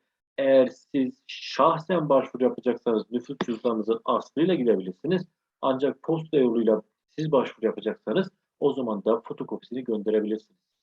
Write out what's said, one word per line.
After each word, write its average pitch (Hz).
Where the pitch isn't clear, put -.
eğer 135
siz 131
şahsen 160
başvuru 127
yapacaksanız 117
nüfus 120
cüzdanınızın 113
aslıyla 135
gidebilirsiniz. 117
Ancak 131
posta 160
yoluyla 113
siz 156
başvuru 113
yapacaksanız 110
o 143
zaman 120
da 113
fotokopisini 120
gönderebilirsiniz. 107